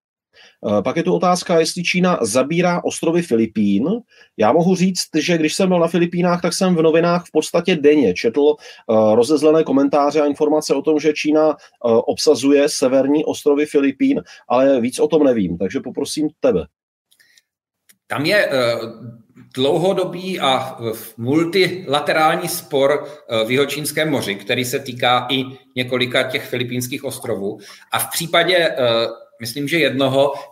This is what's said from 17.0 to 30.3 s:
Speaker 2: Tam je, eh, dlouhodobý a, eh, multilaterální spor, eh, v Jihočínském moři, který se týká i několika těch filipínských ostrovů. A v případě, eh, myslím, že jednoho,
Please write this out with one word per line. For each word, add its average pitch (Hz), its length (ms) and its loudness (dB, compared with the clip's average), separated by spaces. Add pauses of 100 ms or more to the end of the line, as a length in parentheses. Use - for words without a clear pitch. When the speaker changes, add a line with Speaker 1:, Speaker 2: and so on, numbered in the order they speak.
Speaker 2:
Tam 123 180 -4
je, 196 200 2
eh, 120 320 0 (800)
dlouhodobý 175 840 -2
a, 131 420 -2
eh, 113 120 -6 (240)
multilaterální 165 1300 0
spor, 143 600 -2
eh, 113 380 -4
v 117 60 -6
Jihočínském 143 580 -2
moři, 113 260 -2
který 127 300 -4
se 131 140 -6
týká 123 520 -2
i 135 120 -2 (320)
několika 127 480 -2
těch 127 220 -6
filipínských 123 580 -6
ostrovů. 110 560 -8 (320)
A 117 80 -2
v - 120 -6
případě, 170 460 0
eh, 165 180 0 (640)
myslím, 139 260 -8
že 165 120 -2
jednoho, 135 540 2 (180)